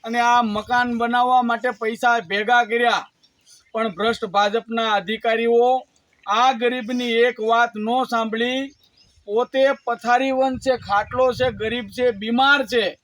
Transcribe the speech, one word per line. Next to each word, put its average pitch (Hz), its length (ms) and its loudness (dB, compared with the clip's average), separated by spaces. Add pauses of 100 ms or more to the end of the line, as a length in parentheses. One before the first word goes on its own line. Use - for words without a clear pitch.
અને 233 160 -4
આ 240 220 4
મકાન 233 560 -2
બનાવવા 247 440 2
માટે 233 280 -2
પૈસા 233 500 -2
ભેગા 208 440 0
કર્યા, 233 420 0 (640)
પણ 220 160 -2
ભ્રષ્ટ 208 360 -2
ભાજપના 220 680 0
અધિકારીઓ 233 920 0 (440)
આ 240 260 2
ગરીબની 240 600 -4
એક 240 280 2
વાત 233 360 2
ન 233 340 -2
સાંભળી, 240 600 -2 (540)
પોતે 247 420 0 (200)
પથારી 240 440 0
વંશ 262 300 -2
છે, 254 160 0
ખાટલો 233 560 0
છે, 254 180 -2
ગરીબ 220 380 -6
છે, 247 220 -2
બીમાર 240 560 2
છે 208 240 -2 (140)